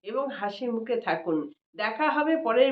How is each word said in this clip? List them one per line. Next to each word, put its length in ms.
এবং 140
হাসি 280
মুখে 220
থাকুন। 300
দেখা 340
হবে 180
পরের 260